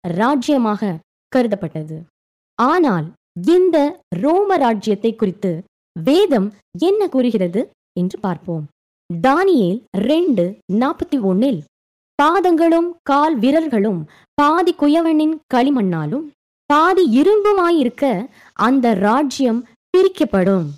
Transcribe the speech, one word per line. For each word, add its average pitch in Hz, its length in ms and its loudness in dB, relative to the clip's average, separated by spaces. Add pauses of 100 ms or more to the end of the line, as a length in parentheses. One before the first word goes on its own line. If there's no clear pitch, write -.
ராஜ்யமாக 220 920 0 (360)
கருதப்பட்டது. 180 640 -4 (600)
ஆனால் 247 480 2 (400)
இந்த 359 300 4 (400)
ரோம 359 400 0
ராஜ்யத்தை 226 580 0
குறித்து 190 380 -4 (440)
வேதம் 254 520 2 (300)
என்ன 392 300 0
கூறுகிறது 220 540 -2 (340)
என்று 185 220 -4
பார்ப்போம். 165 480 -8 (440)
தானியேல் 254 680 0 (200)
ரெண்டு 269 460 0 (280)
நாற்பத்தி 277 480 -2
ஒன்னில், 196 400 0 (580)
"பாதங்களும் 339 720 2 (140)
கால் 294 360 2
விரல்களும் 233 600 0 (340)
பாதி 330 380 2
குயவனின் 311 600 0 (200)
களிமண்ணாலும் 233 720 -2 (440)
பாதி 339 340 2 (160)
இரும்புமாயிருக்க 349 840 2 (560)
அந்த 247 340 2
ராஜ்யம் 240 680 0 (300)
பிரிக்கப்படும்." 196 880 0